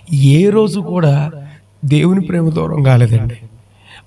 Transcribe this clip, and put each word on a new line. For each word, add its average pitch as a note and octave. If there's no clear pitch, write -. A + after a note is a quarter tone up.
ఏ C#3+
రోజు G#3
కూడా D#3
దేవుని D#3
ప్రేమ E3+
దూరం D#3+
కాలేదండి. A#2